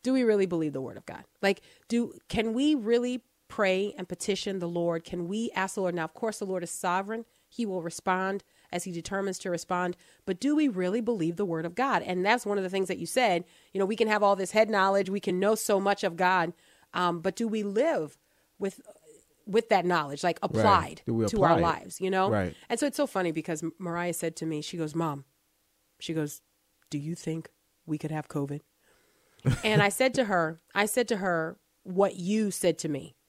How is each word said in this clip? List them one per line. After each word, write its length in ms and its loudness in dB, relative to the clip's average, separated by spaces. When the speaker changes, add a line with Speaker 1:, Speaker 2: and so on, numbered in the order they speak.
Speaker 1:
Do 100 2
we 100 4
really 240 4
believe 260 -2
the 80 -6
word 160 -10
of 80 -18
God? 180 -14
Like, 180 2
do, 240 -2
can 260 -2
we 200 2
really 480 0
pray 520 0
and 100 -10
petition 480 -4
the 100 -4
Lord? 360 -2
Can 240 -6
we 260 -4
ask 220 -2
the 60 -4
Lord? 120 0
Now, 120 -4
of 100 -12
course, 240 -6
the 60 -6
Lord 180 -4
is 80 -10
sovereign. 520 -4
He 180 -4
will 160 -4
respond 600 -2
as 140 -4
he 60 -8
determines 480 -4
to 120 -6
respond. 440 -2
But 140 -4
do 160 2
we 140 4
really 320 0
believe 340 0
the 100 -2
word 220 -2
of 80 -8
God? 260 2
And 240 -2
that's 200 4
one 120 0
of 60 -2
the 80 -4
things 160 0
that 100 -4
you 80 -6
said, 400 2
you 60 -4
know, 60 2
we 100 -2
can 120 2
have 160 2
all 120 6
this 160 -4
head 200 4
knowledge. 380 4
We 100 -2
can 200 0
know 140 4
so 260 2
much 240 0
of 140 -2
God. 360 2
Um, 260 2
but 140 -2
do 120 -2
we 140 -2
live 560 0
with, 220 -4
with 240 0
that 160 4
knowledge, 400 0
like, 160 2
Speaker 2:
Right. 100 -2
Speaker 1:
applied 540 4
Speaker 2:
Do 80 -2
we 140 2
Speaker 1:
to 160 2
our 80 8
Speaker 2:
apply 80 6
it? 20 4
Speaker 1:
lives, 400 -2
you 100 0
know? 180 2
Speaker 2:
Right. 240 0
Speaker 1:
And 100 -2
so 60 0
it's 120 -2
so 100 0
funny 240 0
because 320 -4
M-, 160 -4
Mariah 340 -4
said 240 -4
to 80 -6
me, 160 -4
she 140 -10
goes, 180 -4
"Mom," 300 -2
she 120 -8
goes, 280 -4
"Do 80 -6
you 180 -6
think 340 -8
we 120 -4
could 140 -6
have 160 -6
covid?" 320 -4
And 180 4
I 60 6
said 280 2
to 100 4
her, 340 0
I 100 2
said 240 0
to 80 0
her 400 -2
what 340 2
you 340 0
said 280 0
to 100 -4
me. 260 -6